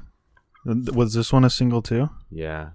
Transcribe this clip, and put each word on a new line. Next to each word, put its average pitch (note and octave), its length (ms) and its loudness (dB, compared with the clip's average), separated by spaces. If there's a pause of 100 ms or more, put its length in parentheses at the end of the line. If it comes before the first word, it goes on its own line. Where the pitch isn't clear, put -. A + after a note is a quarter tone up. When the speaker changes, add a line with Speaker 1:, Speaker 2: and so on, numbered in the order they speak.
(640)
Speaker 1:
Th-, B2 300 -4
was A#2 180 2
this A2+ 200 0
one C3 120 8
a B2 60 6
single A#2+ 320 0
too? B2 260 -2 (220)
Speaker 2:
Yeah. D#2+ 440 -10